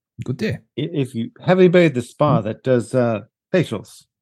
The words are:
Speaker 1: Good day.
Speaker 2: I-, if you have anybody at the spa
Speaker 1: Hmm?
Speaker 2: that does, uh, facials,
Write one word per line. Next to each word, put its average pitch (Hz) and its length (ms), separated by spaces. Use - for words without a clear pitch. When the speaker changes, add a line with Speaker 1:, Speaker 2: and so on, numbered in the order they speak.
Speaker 1:
Good - 140
day. - 200
Speaker 2:
I-, 156 120
if 123 100
you 117 160
have 185 140
anybody 180 280
at 147 80
the 117 80
spa 143 380
Speaker 1:
Hmm? 98 60
Speaker 2:
that 107 180
does, 123 300
uh, 120 260
facials, - 540